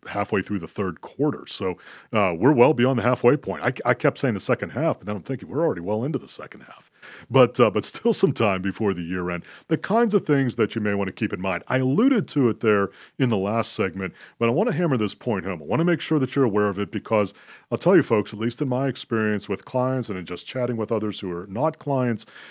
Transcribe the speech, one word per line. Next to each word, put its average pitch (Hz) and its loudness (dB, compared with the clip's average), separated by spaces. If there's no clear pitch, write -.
halfway 101 -4
through 101 -4
the 82 -10
third 92 -6
quarter." - -4
So, 92 -6
uh, 98 2
we're 113 4
well 135 6
beyond 123 2
the 101 0
halfway 123 4
point. 98 -6
I, 127 0
I 127 6
kept - 0
saying 123 0
the 95 -4
second 110 -2
half, 143 -2
but 92 -18
then 104 -4
I'm 92 -10
thinking, - -8
"We're 139 -2
already 101 -2
well 107 -2
into 143 -2
the 71 -18
second - -16
half." - -20
But, 123 4
uh, 113 6
but 101 -2
still - 0
some 165 2
time 98 0
before 98 -2
the 87 -4
year 90 -4
end. 87 -6
The 160 0
kinds 220 0
of - 2
things 135 2
that 110 0
you 113 -2
may 104 0
wanna 98 -2
keep 107 -4
in 90 -4
mind. 92 -2
I 131 0
alluded 175 2
to 131 2
it 107 -2
there 101 2
in 131 2
the 113 2
last 104 -2
segment, 95 -4
but 117 2
I 117 2
wanna 196 0
hammer 151 0
this 107 0
point 98 -4
home. 87 -6
I - -16
wanna 120 0
make 170 2
sure 156 0
that 131 -2
you're 139 4
aware 104 2
of 95 -4
it 101 -4
because 104 0
I'll 120 -2
tell 185 4
you 160 8
folks, 107 0
at 104 -10
least 117 -4
in 143 -2
my 131 -2
experience 107 -2
with 98 -6
clients 127 -2
and 95 -6
in 87 -10
just 87 -10
chatting 127 -4
with 110 -4
others 107 -2
who 95 -6
are 87 -8
not 127 -4
clients, 127 -2